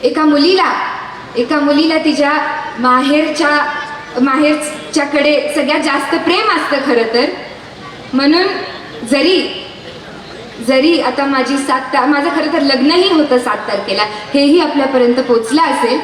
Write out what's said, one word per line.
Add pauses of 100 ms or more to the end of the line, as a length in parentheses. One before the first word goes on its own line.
एका
मुलीला, (640)
एका
मुलीला
तिच्या (460)
माहेरच्या, (480)
माहेरच्याकडे
सगळ्यात
जास्त
प्रेम
असतं (100)
खरं
तर, (880)
म्हणून (640)
जरी, (1000)
जरी
आता
माझी
सात
ता-,
माझं
खरं
तर
लग्नही
होतं
सात
तारखेला, (320)
हेही
आपल्यापर्यंत
पोचलं
असेल.